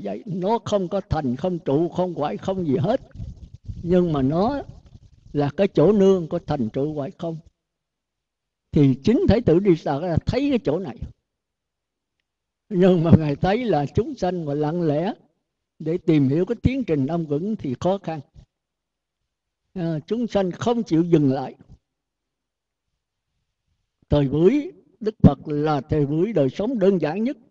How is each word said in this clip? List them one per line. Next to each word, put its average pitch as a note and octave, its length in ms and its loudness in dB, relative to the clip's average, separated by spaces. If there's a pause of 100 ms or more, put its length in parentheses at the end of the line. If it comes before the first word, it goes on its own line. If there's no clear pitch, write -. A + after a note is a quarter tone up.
vậy, G3 220 -8
nó G3 400 -2
không G3 220 -2
có G3 220 -4
thành, C#3 260 -2
không F3+ 240 -4
trụ, D#3+ 300 0
không F3+ 240 -4
hoại, C3+ 240 -6
không F#3+ 300 -4
gì C3 100 2
hết. F3+ 240 0 (840)
Nhưng F3 300 2
mà C#3+ 80 0
nó F#3+ 400 0 (720)
là C#3+ 240 0
cái G3 100 2
chỗ E3 240 4
nương F#3+ 360 4
của E3+ 120 -6
thành C#3 300 -4
trụ C#3+ 240 -4
hoại C#3 240 -8
không. E3 200 -8 (1300)
Thì C#3 320 4
chính E4 260 2
Thái G#3+ 120 4
tử E3+ 180 2
Đi G3 160 4
Sa D3 240 -4
là E3+ 260 -4
thấy C#4 240 -2
cái B3+ 140 0
chỗ D3+ 160 -2
này. D#3 180 -10 (1700)
Nhưng F#3 340 4
mà E3 140 0
Ngài D3+ 180 -2
thấy G#3 300 0
là D3 200 0
chúng A#3+ 300 -4
sanh F3+ 300 -4
mà C#3 80 -4
lặng D3+ 280 -2
lẽ E3 320 0 (680)
để D#3+ 180 -4
tìm D3+ 320 2
hiểu E3 160 0
cái A#3 160 -4
tiến B3+ 220 0
trình D3 220 0
năm E3 240 -4
quẩn F3+ 260 -4
thì C3+ 240 -6
khó F#3+ 180 0
khăn. D#3+ 220 -8 (1500)
À, E3 340 -4
chúng A3+ 200 -4
sanh F#3+ 240 -2
không A3+ 320 -2
chịu E3 200 2
dừng D#3 280 4
lại. C3 240 -6 (2500)
Thời D3 180 2
buổi A3 440 2 (280)
Đức G#3+ 200 -6
Phật - 280 6
là D3 340 0
thời D3+ 240 0
buổi E3 280 0
đời C#3+ 160 2
sống A3 300 -4
đơn F#3 220 2
giản D#3+ 220 -2
nhất C4+ 140 -4 (140)